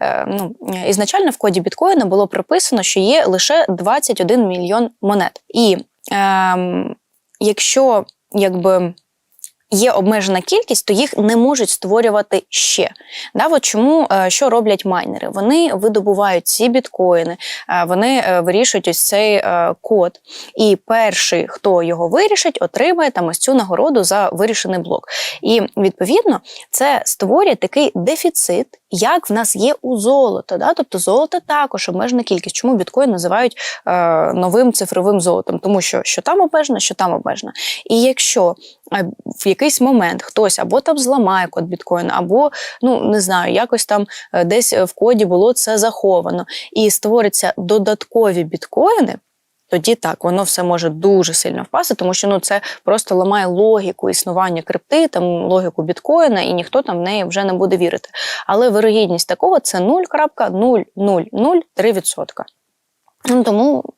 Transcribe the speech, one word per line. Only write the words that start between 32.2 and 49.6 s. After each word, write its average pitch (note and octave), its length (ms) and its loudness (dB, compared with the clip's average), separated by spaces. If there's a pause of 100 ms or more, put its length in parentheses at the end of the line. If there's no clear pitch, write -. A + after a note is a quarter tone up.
кількість. F3+ 340 -4
Чому B3+ 180 0
біткоін A#3+ 360 0
називають, F#3+ 460 0 (300)
е, E3+ 460 2
новим G3+ 400 2
цифровим F#3+ 480 0
золотом? F3 380 -2
Тому G3 220 0
що, - 240 -2
що - 180 -4
там F4+ 180 2
обмежено, D4+ 380 0
що - 160 -4
там - 180 -2
обмежено. - 400 -6 (380)
І A#3 120 4
якщо, A#3 520 2 (380)
е, G3 120 -2 (220)
в - 220 -6
якийсь C4+ 320 0
момент G#3 420 2
хтось - 360 0
або G#3+ 220 0
там D4+ 180 0
зламає A3+ 480 0
код E3+ 180 -6
біткоїна, F3 520 -4
або, G#3+ 340 2 (320)
ну, B3 180 2
не G#3 200 0
знаю, F3+ 320 0
якось A#3 340 0
там, G#3 200 0 (260)
е, F3 120 2
десь G#3 280 0
в F#3 220 0
коді A3 300 2
було F#3 280 4
це A3 260 -2
заховано, F3+ 680 0 (260)
і G#3+ 180 2
створяться G#3 640 0
додаткові G3+ 880 0
біткоїни, D4+ 680 0 (600)